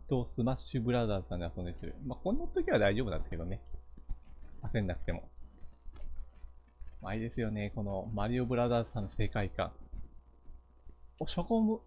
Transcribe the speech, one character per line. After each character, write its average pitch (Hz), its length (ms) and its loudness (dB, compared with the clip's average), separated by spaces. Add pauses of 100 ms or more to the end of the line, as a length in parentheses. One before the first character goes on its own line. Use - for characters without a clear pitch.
闘 123 240 2
ス 123 100 2
マ 127 100 4
ッ 120 60 0
シ - 200 -2
ュ - 20 2
ブ 120 120 4
ラ 120 140 4
ザ 101 100 4
ー 92 60 0
ズ - 40 -10
さ 92 80 -2
ん 87 60 -2
で 85 120 -2
遊 92 80 -6
ん 87 40 -2
で 87 80 -2
る。 80 200 -6 (120)
ま 123 100 -4
あ、 - 80 -12
こ 190 80 2
ん 262 80 4
な 339 80 0
時 370 240 2
は 139 80 6
大 101 160 6
丈 127 80 2
夫 113 60 0
な 80 80 0
ん - 20 2
で - 60 2
す - 40 -8
け - 60 -2
ど 82 80 -2
ね。 92 180 -2 (1000)
焦 - 200 0
ん 95 60 2
な 87 80 0
く - 80 -4
て - 80 2
も。 85 180 -4 (1700)
ま 95 80 -4
あ、 101 60 0
い - 20 0
い - 20 0
で 113 120 -2
す - 100 -2
よ 110 100 2
ね。 104 240 0
こ 110 80 0
の 101 300 -2
マ 104 160 2
リ 123 100 4
オ 123 60 4
ブ 123 100 2
ラ 120 140 4
ザ 120 100 6
ー 117 60 2
ズ - 80 -14
さ 113 80 0
ん - 20 0
の 95 140 -4
世 104 100 6
界 101 220 2
観。 - 240 0 (1500)
お、 156 80 -2
し - 100 -2
ゃ 175 60 0
が 226 160 4
む。 220 280 4